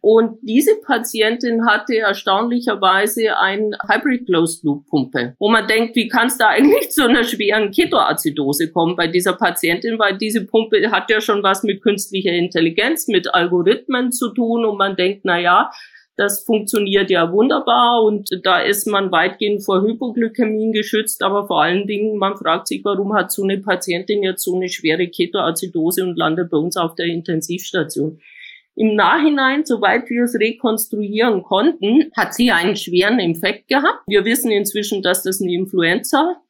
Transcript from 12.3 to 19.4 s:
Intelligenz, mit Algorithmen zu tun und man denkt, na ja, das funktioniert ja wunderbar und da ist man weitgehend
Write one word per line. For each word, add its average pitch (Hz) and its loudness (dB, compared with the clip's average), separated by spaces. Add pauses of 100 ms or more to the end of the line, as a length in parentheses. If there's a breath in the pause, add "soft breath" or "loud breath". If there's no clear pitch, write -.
Intelligenz, 175 0
mit 190 0
Algorithmen 180 0
zu 233 -4
tun 233 0
und 208 -2
man 196 -2
denkt, 190 -2
na 175 0
ja, 180 2 (460 loud breath)
das 202 -2
funktioniert 202 0
ja 170 2
wunderbar 240 4
und 214 0 (160)
da 180 2
ist 202 0
man 196 0
weitgehend 190 0